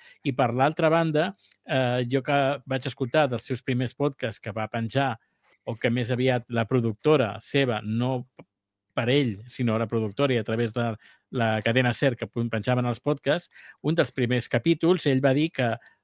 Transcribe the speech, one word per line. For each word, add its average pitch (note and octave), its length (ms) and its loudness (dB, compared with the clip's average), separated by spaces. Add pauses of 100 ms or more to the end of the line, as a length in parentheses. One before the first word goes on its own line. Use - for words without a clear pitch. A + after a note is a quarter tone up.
(240)
I C#3+ 80 -2
per B2 220 0
l'altra D#3 360 2
banda, E3 440 2 (320)
eh, B2+ 420 0
jo C3 160 0
que C#3+ 160 2 (260)
vaig C3 220 -4
escoltar C#3+ 400 0
dels B2 160 -4
seus B2 180 -6
primers B2 340 -2
podcasts C3+ 440 -4
que A2+ 120 -8
va G#2+ 160 -6
penjar, A#2+ 500 -2 (500)
o A#2+ 80 -6
que A#2 160 0
més A#2+ 200 -2
aviat B2 360 0
la A#2 180 -2
productora A#2 760 2
seva, B2 440 -2
no B2 440 -2 (680)
per B2 120 0
ell, C3 260 2 (100)
sinó A#2 340 -2
la A2+ 80 0
productora A2+ 460 0
i A#2+ 40 2
a G#2+ 60 0
través A2+ 300 -2
de A#2+ 160 -2 (420)
la A2 300 0
cadena A#2+ 320 2
ser C3 240 0
que - 100 -8
pen-, A#2 220 -4
penjaven B2 360 0
els A#2 140 -4
podcasts, D3 480 -2 (340)
un D#3+ 140 0
dels D#3 160 2
primers B2 400 0
capítols, E3 560 2
ell C3 160 4
va C#3 100 4
dir D3+ 180 2
que B2+ 180 -2 (340)